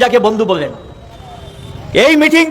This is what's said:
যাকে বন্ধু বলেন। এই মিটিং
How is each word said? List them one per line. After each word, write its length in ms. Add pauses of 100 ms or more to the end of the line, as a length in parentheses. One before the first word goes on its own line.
যাকে 220
বন্ধু 260
বলেন। 200 (1200)
এই 220
মিটিং 340